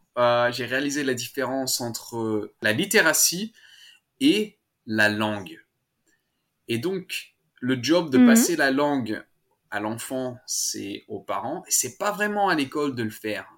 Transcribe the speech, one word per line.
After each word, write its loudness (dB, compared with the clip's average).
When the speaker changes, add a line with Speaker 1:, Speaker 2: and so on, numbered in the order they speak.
Speaker 1:
euh, 4
j'ai -6
réalisé -2
la 0
différence -4
entre -4
la 2
littératie 2
et 2
la 2
langue. -4
Et -2
donc, -6
le 0
job 2
de 6
Speaker 2:
Mhm. 10
Speaker 1:
passer 6
la 2
langue -2
à -6
l'enfant, -6
c'est -8
aux -10
parents, -6
et -18
c'est -2
pas -2
vraiment 0
à 2
l'école -2
de -2
le -2
faire, -6